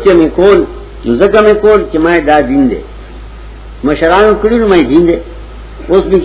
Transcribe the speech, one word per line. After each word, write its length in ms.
چې 140
مې 180
کول، 220
نو 160
ځکه 260
مې 160
کول 180
چې 60
ما 200
دا 220
دین 300
دی. 100
مشرانو 580
کړي 180
نو 80
ما 80
دین 300
دی. 120
اوس 200
مې 140